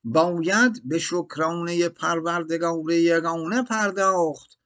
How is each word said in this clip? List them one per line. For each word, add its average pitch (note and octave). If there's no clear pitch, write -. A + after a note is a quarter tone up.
باید F3
به D#3
شکرانهٔ E3+
پروردگار E3
یگانه E3
پرداخت F#3+